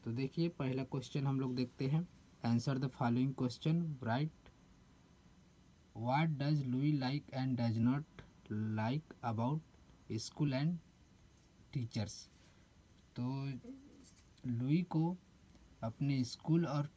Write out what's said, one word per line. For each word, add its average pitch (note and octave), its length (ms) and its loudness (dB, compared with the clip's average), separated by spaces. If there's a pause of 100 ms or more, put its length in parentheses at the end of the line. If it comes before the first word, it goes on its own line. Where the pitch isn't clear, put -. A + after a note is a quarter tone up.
तो A#2 80 -2
देखिए, C3+ 360 0
पहला C3 360 -2
क्वेश्चन C#3 420 -4
हम C3+ 140 0
लोग B2+ 140 -2
देखते B2+ 340 -2
हैं। D#3+ 200 2 (380)
Answer A#2 380 2
the C3 60 -2
following B2+ 520 2
question, D#3+ 420 0 (200)
write C3 240 0 (1700)
what C3+ 300 2
does D3 280 2
Louis C#3 440 2
like C#3 260 -2
and C3 340 -2
does A#2 160 2 (120)
not C#3+ 140 2 (500)
like A2 800 -2
about C3 260 0 (520)
school C3+ 400 -2
and D#3 240 0 (1000)
teachers। A2+ 360 -4 (1080)
तो C3+ 320 -2 (920)
लुई B2+ 360 4
को E3+ 340 0 (680)
अपने C#3 420 0
स्कूल D#3+ 420 2
और C#3+ 300 0